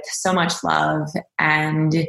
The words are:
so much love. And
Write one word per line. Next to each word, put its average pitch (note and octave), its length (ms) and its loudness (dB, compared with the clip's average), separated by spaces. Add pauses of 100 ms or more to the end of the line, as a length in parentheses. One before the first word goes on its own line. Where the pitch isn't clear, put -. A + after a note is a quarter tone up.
so - 280 -2
much E3+ 300 0
love. D#3 460 0 (320)
And D#3 680 2